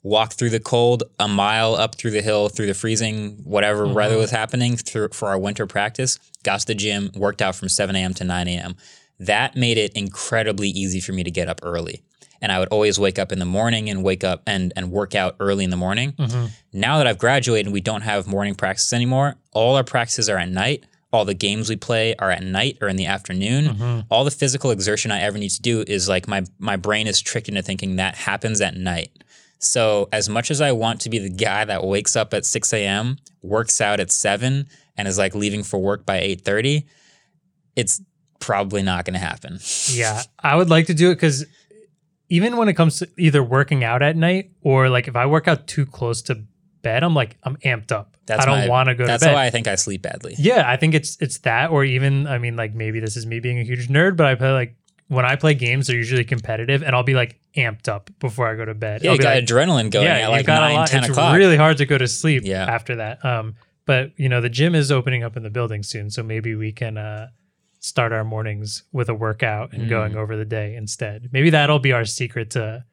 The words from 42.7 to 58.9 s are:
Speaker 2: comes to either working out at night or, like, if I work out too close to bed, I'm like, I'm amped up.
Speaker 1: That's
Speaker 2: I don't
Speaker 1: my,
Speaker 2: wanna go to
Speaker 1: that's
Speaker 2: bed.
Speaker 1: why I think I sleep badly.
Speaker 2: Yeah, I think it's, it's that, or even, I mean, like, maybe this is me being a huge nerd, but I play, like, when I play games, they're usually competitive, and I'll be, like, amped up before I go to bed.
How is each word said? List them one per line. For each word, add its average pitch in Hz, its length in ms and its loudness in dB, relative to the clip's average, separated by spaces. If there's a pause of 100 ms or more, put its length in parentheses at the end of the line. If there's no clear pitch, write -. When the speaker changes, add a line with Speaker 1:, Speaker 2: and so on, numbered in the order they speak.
Speaker 2:
comes 165 260 4
to 180 80 -6 (100)
either 147 240 6
working 131 420 2
out 123 180 2
at 156 140 2
night 180 340 2 (120)
or, 131 260 6
like, 123 180 2
if 123 100 -10
I 123 100 2
work 151 200 4
out 160 200 2
too 147 180 -2
close 117 380 -4
to 110 200 -6 (380)
bed, 117 240 0
I'm 170 100 2
like, 123 300 0
I'm 135 140 -6
amped 117 340 -2
up. 104 240 -6 (100)
Speaker 1:
That's 110 160 2
Speaker 2:
I 131 40 6
don't 139 140 6
Speaker 1:
my, 120 80 2
Speaker 2:
wanna 127 260 4
go 123 100 0
to - 40 2
Speaker 1:
that's 117 160 2
Speaker 2:
bed. 151 100 8
Speaker 1:
why 139 100 4
I 120 60 2
think 113 180 0
I 98 60 0
sleep 95 280 -4
badly. - 360 -10
Speaker 2:
Yeah, 208 280 4
I 123 100 4
think 160 180 2
it's, 151 260 0
it's - 200 -4
that, 131 300 0
or 143 140 4
even, 135 420 0
I 131 120 -4
mean, 117 180 -4
like, 110 180 -4
maybe 110 260 -4
this 110 160 -6
is 110 100 -8
me 113 140 -6
being 120 180 -2
a 117 60 -2
huge 120 240 -4
nerd, 170 280 4
but 160 100 6
I 131 80 4
play, 131 160 2
like, 123 260 0 (320)
when 127 180 2
I 135 100 2
play 156 180 4
games, 127 340 0
they're 123 80 0
usually 117 280 0
competitive, 117 580 -2
and 131 140 2
I'll 127 60 2
be, 131 120 2
like, 120 240 0 (180)
amped 117 320 -2
up 101 300 -6
before 117 300 -2
I 110 80 -4
go 113 80 -8
to 110 100 -8
bed. 107 280 -6